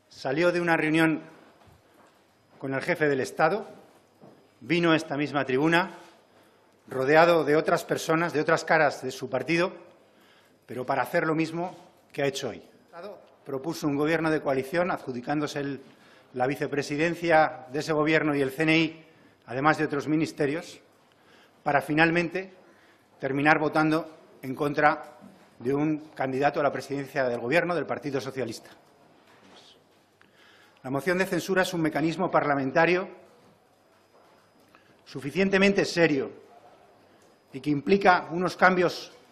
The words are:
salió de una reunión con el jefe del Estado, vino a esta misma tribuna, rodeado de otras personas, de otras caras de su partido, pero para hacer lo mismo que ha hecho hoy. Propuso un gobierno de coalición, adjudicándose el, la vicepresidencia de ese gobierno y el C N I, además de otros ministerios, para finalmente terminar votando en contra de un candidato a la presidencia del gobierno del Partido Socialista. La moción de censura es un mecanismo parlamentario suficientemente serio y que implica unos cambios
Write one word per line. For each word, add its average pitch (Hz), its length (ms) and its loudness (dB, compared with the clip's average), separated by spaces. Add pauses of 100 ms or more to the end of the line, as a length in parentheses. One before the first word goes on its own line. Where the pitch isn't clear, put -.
salió 156 420 -2
de 175 100 -2
una 165 160 0
reunión 156 460 2 (1400)
con 135 160 -8
el 131 80 -4
jefe 156 260 0
del 135 120 2
Estado, 170 460 0 (960)
vino 165 300 0
a 160 60 6
esta 143 200 -4
misma 143 280 -2
tribuna, 165 480 2 (960)
rodeado 156 560 4
de 147 100 2
otras 160 300 0
personas, 160 480 -2
de 139 80 -2
otras 156 240 0
caras 156 380 2
de 127 100 -8
su 123 180 -12
partido, 165 420 -2 (960)
pero 120 180 -10
para 135 180 0
hacer 160 240 -2
lo 160 80 0
mismo 165 420 -4 (360)
que 143 100 -6
ha 139 40 0
hecho 135 220 -4
hoy. 92 140 -12 (840)
Propuso 143 420 -6
un 143 100 0
gobierno 160 340 0
de 156 120 0
coalición, 151 480 -2
adjudicándose 147 680 -4
el, 139 200 -6 (540)
la 127 120 0
vicepresidencia 147 1300 0
de 143 60 -6
ese 151 140 -4
gobierno 151 420 2
y 143 80 0
el 131 80 0
C 160 140 -4
N 160 120 4
I, 160 300 0 (400)
además 139 320 2
de 156 60 0
otros 139 240 -4
ministerios, 151 720 -4 (800)
para 143 180 2
finalmente 165 720 0 (680)
terminar 143 380 4
votando 156 580 0 (260)
en 127 120 -10
contra 147 640 0 (400)
de 123 160 -2
un 151 400 -2
candidato 143 460 0
a - 20 2
la 139 100 2
presidencia 135 520 -4
del 120 160 -2
gobierno 170 340 0
del 147 120 -2
Partido 131 340 -6
Socialista. 123 500 -10 (2000)
La 131 80 -10
moción 175 280 -2
de 185 80 0
censura 185 360 -2
es 180 120 -2
un 165 80 -2
mecanismo 156 480 -2
parlamentario 143 800 2 (2000)
suficientemente 190 800 2
serio 151 460 2 (1200)
y 131 80 -10
que 147 100 -4
implica 180 600 4
unos 175 260 -4
cambios 180 560 2 (200)